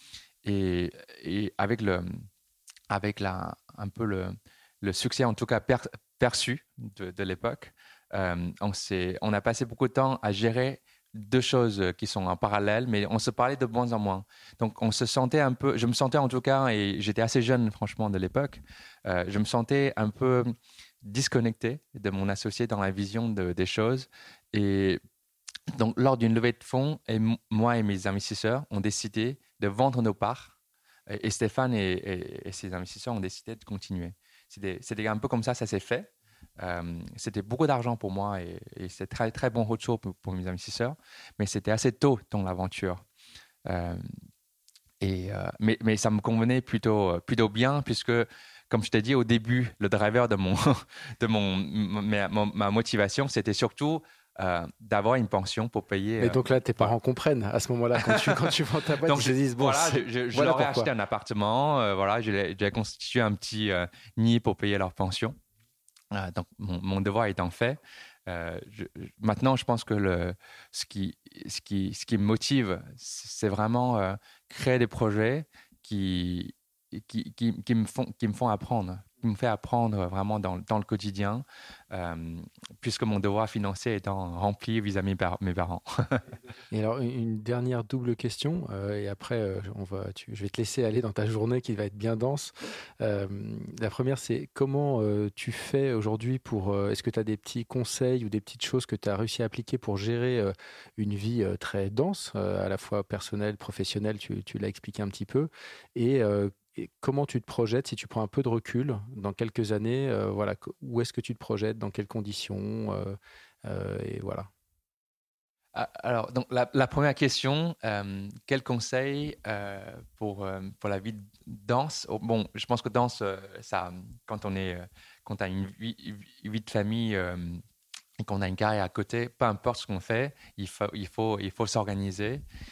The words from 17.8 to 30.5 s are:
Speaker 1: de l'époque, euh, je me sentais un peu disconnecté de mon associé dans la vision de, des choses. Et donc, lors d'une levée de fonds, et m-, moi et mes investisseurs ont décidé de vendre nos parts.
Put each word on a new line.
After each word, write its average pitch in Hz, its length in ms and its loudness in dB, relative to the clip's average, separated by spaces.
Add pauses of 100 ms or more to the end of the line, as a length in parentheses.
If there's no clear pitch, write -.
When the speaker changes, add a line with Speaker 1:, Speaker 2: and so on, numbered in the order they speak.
Speaker 1:
de 98 80 0
l'époque, 92 440 0 (460)
euh, 90 220 2
je 101 100 0
me 107 60 2
sentais 135 500 2
un 107 140 0
peu 127 340 4 (580)
disconnecté 117 800 0 (120)
de 104 160 -4
mon 98 200 0
associé 104 380 -2
dans 110 140 0
la 95 100 2
vision 101 380 -2
de, 95 240 0
des 92 120 0
choses. 120 440 0 (440)
Et 98 460 2 (800)
donc, 113 200 2
lors 127 200 6
d'une 113 160 4
levée 113 180 4
de - 120 -6
fonds, 139 440 -2
et 110 80 0
m-, 110 220 2 (120)
moi 117 280 4
et 110 60 2
mes 98 240 0
investisseurs 107 640 -2
ont 101 120 -2
décidé 110 580 -2 (220)
de 101 60 2
vendre 123 340 2
nos 110 120 4
parts. - 460 -4 (500)